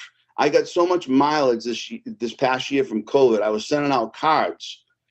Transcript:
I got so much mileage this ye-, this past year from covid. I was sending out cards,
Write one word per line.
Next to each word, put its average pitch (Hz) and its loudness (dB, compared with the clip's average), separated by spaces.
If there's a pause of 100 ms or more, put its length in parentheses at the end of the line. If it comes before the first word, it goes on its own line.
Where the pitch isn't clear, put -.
(400)
I 143 2
got 156 2
so 175 2
much 175 0
mileage 135 2
this 120 -8
ye-, 117 -14
this 113 -8
past 127 -2
year 135 2
from 107 -6
covid. 123 4
I 107 0
was 107 -4
sending 143 0
out 113 -2
cards, 131 -2 (260)